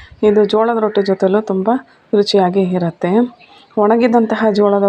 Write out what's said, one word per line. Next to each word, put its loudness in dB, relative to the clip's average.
ಇದು 2
ಜೋಳದ 0
ರೊಟ್ಟಿ -2
ಜೊತೆಲೂ 0
ತುಂಬ -2
ರುಚಿಯಾಗಿ 0
ಇರುತ್ತೆ. -4
ಒಣಗಿದಂತಹ 0
ಜೋಳದ 0